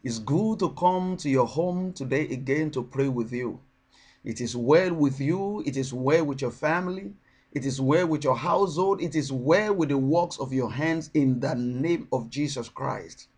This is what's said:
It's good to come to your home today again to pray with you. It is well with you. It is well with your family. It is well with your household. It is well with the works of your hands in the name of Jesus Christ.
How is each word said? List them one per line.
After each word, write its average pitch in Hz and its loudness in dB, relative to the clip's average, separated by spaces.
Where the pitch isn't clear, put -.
It's 113 -6
good 175 0
to 180 0
come 185 0
to 143 -6
your 127 4
home 180 -2
today 135 -2
again 131 -2
to 127 -4
pray 135 -2
with 120 -2
you. 120 -6
It - -8
is 117 -6
well 156 4
with 139 2
you. 196 -2
It 131 -4
is 131 -4
well 139 4
with 139 -4
your 123 -2
family. 180 -2
It 131 -4
is 135 -2
well 160 4
with 151 0
your 127 4
household. 180 2
It 160 -4
is 135 0
well 175 2
with 165 2
the 139 2
works 156 2
of 135 -6
your 123 0
hands 160 -2
in 131 4
the 131 -2
name 127 -2
of 117 -2
Jesus 135 -4
Christ. 110 -8